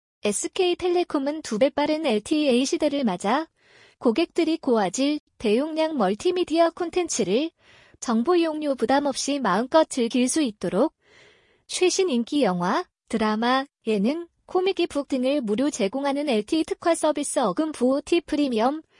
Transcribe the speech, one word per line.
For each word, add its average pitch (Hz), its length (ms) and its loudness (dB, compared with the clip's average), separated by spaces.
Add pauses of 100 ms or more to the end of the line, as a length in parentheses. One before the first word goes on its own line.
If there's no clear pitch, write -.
(220)
에스케이텔레콤은 339 1200 -2
두 214 160 -4
배 269 120 4
빠른 311 360 -2
엘티이 254 580 2
시대를 285 380 0
맞아 220 460 0 (500)
고객들이 320 600 0
고화질, 254 600 0 (200)
대용량 311 580 0
멀티미디어 330 760 2
콘텐츠를 320 800 -2 (480)
정보 247 380 0
이용료 302 400 0
부담 277 300 2
없이 277 340 -2
마음껏 247 500 2
즐길 247 380 0
수 311 140 0
있도록 214 520 -2 (720)
최신 370 420 0
인기 262 360 0
영화, 185 400 0 (240)
드라마, 233 580 0 (220)
예능, 247 400 0 (180)
코미디 370 400 0
북 285 220 -4
등을 269 340 0
무료 220 260 0
제공하는 277 600 -2
엘티이 262 360 0
특화 349 300 -2
서비스 302 440 -2
어금 277 340 0
부호 262 280 2
T 339 220 0
프리미엄, 285 600 0 (180)